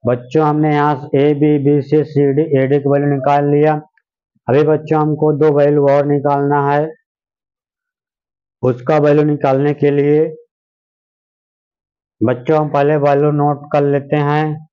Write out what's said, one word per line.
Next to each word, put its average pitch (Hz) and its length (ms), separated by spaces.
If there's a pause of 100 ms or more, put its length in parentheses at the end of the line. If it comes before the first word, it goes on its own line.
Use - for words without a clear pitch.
बच्चों 127 380
हमने 151 260
यहाँ 147 260
से 139 240
एबी, 147 400
बीसी, 143 440
सीडी, 143 380 (140)
एडी 135 220
की 139 100
value 143 200
निकाल 143 420
लिया। 151 220 (760)
अभी 143 180
बच्चों 156 360
हमको 151 340
दो 151 180
value 143 360
और 143 180
निकालना 143 640
है। 147 200 (1700)
उसका 127 360
value 147 260
निकालने 143 500
के 143 160
लिए 147 340 (2000)
बच्चों 123 380
हम 151 120
पहले 143 260
value 143 360
note 147 380
कर 147 120
लेते 143 340
हैं। 147 260 (300)